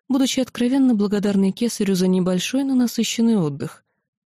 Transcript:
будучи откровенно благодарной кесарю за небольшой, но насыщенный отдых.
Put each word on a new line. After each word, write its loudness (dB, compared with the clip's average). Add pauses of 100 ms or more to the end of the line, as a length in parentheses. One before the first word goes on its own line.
будучи 0
откровенно 0
благодарной 0
кесарю -2
за 0
небольшой, 0
но -2
насыщенный 0
отдых. -4 (440)